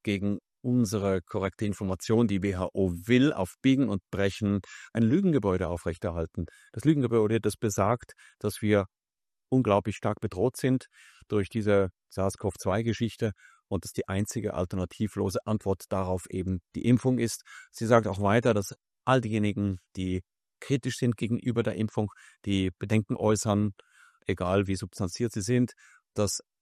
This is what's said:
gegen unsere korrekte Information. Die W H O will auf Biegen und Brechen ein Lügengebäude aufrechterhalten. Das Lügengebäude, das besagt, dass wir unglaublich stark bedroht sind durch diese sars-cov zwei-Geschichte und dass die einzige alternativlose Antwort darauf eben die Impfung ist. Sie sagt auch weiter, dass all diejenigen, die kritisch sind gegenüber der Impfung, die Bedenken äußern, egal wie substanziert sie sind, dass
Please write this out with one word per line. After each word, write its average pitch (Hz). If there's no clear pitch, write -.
gegen 101
unsere 101
korrekte 98
Information. 101
Die 98
W 95
H 92
O 95
will 120
auf -
Biegen 131
und 101
Brechen 101
ein 113
Lügengebäude 113
aufrechterhalten. 85
Das -
Lügengebäude, 117
das 107
besagt, 107
dass -
wir 104
unglaublich 107
stark 107
bedroht 107
sind 131
durch 104
diese 101
sars-cov 98
zwei-Geschichte 110
und 95
dass -
die -
einzige 101
alternativlose 95
Antwort 104
darauf 92
eben 92
die -
Impfung 127
ist. 117
Sie -
sagt 113
auch 95
weiter, 110
dass 101
all 131
diejenigen, 104
die 92
kritisch 131
sind 123
gegenüber 120
der 110
Impfung, 107
die 95
Bedenken 107
äußern, 104
egal 92
wie 95
substanziert 104
sie 110
sind, 123
dass 104